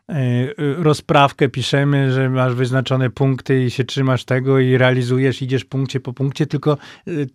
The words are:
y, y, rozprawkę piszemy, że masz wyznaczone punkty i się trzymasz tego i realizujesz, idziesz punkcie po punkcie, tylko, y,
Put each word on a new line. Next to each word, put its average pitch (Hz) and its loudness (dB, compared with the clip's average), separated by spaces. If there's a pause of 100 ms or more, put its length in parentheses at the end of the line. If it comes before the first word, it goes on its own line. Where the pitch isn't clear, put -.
y, - -10
y, 123 -2
rozprawkę 147 2
piszemy, 139 0
że 131 0
masz 127 0
wyznaczone 127 0
punkty 131 0
i 120 -2
się 127 -2
trzymasz 131 -2
tego 131 2
i 127 4
realizujesz, 127 2
idziesz 127 -2
punkcie 135 -4
po 127 -10
punkcie, 139 -4
tylko, 143 -2 (300)
y, 156 -4